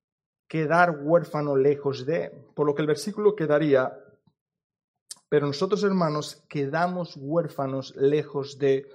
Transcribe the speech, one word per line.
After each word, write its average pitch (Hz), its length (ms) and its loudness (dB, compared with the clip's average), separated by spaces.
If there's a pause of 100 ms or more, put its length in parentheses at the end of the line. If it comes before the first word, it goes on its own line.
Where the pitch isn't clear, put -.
(480)
quedar 160 540 2
huérfano 151 540 2
lejos 135 500 2
de, 165 240 -2 (240)
por 147 120 0
lo 143 80 0
que 160 80 -2
el 147 60 0
versículo 202 460 0
quedaría, 147 580 2 (1400)
"Pero 147 180 2
nosotros, 185 360 -2
hermanos, 165 680 -2
quedamos 165 680 -4
huérfanos 139 800 -4
lejos 143 600 0
de 135 360 0